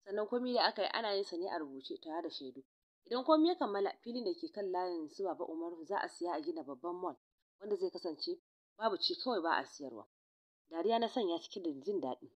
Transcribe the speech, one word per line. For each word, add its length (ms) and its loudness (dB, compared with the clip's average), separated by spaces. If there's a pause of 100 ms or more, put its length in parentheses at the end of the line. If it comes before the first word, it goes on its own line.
Sannan 240 0
komai 260 0
da 100 6
aka 180 4
yi 60 2
ana 260 0
yin 100 2
sa 120 -6
ne 140 -2
a 80 -2
rubuce 420 -8
tare 220 -6
da 80 -4
shaidu. 340 -10 (420)
Idan 180 0
komai 240 8
ya 60 4
kammala, 380 2 (100)
filin 220 -4
da 100 2
ke 180 -8
kan 200 -4
layin 360 -2
su 160 -6
baba 200 -2
Umar 280 -4 (140)
za 120 0
a 100 0
siya 260 -4
a 80 0
gina 220 -4
babban 320 -6
mall 200 -4 (440)
wanda 160 0
zai 140 0
kasance 500 -4 (360)
babu 220 2
ci 160 2
kawai 280 0
ba 140 4
a 100 2
siyarwa." 400 -12 (640)
Dariya 280 4
na 100 2
sanya 320 2
cikin 220 -8
da 80 0 (140)
jin 160 0
daɗi. 400 -4